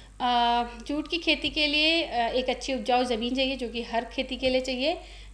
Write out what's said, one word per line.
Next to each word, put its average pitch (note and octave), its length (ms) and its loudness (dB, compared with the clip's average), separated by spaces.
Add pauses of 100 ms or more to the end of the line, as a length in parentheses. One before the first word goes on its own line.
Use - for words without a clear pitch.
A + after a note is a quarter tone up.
(200)
अ, A#3+ 440 4 (220)
जूट D4 240 -4
की E4 80 0
खेती D4+ 320 2
के D4+ 160 2
लिए, D#4 360 4
अ, A#3 260 0
एक B3 220 0
अच्छी B3 240 -2
उपजाऊ B3 300 2
ज़मीन A#3+ 300 -2
चाहिए, C4+ 220 0
जो B3 120 -6
कि A#3 140 -6
हर A3+ 220 -2
खेती C4 320 -6
के B3+ 140 2
लिए B3+ 100 4
चाहिए। C4+ 400 -2 (340)